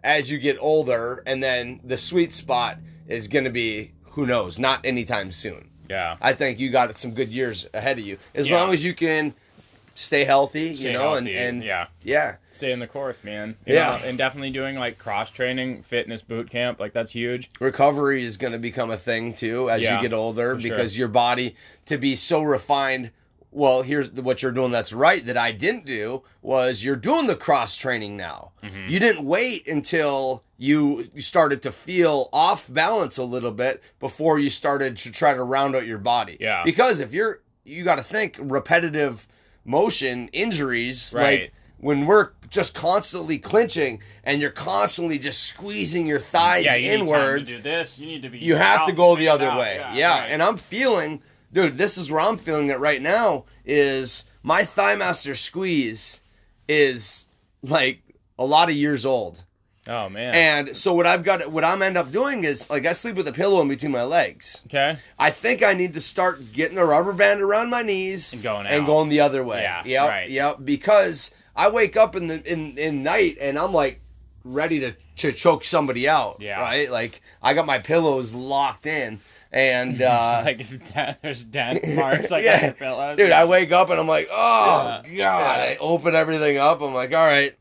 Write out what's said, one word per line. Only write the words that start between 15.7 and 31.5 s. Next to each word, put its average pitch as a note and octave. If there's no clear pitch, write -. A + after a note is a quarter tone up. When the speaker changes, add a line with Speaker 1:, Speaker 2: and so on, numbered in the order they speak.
Speaker 2:
fitness A#2
boot A#2
camp, B2
like, G#2
that's A2+
huge. A#2+
Speaker 1:
Recovery C#3
is A2+
gonna A2+
become A#2
a A2+
thing A#2
too A#2
as A2+
Speaker 2:
Yeah, G#2+
Speaker 1:
you G2
get A#2
older, A2+
Speaker 2:
for -
sure. A2+
Speaker 1:
because A2+
your B2
body A#2+
to D3+
be C3+
so D#3
refined. C3+
Well, C3+
here's C#3
the, B2
what B2+
you're C3
doing B2
that's A2+
right C#3+
that A#2+
I A#2
didn't E3+
do A#2+
was B2+
you're C3+
doing C#4
the G3
cross C3
training G#2+
now. E2
Speaker 2:
Mm-hmm. G2
Speaker 1:
You F3
didn't G3
wait G#3
until C#3
you, C#3+
you C#3+
started D3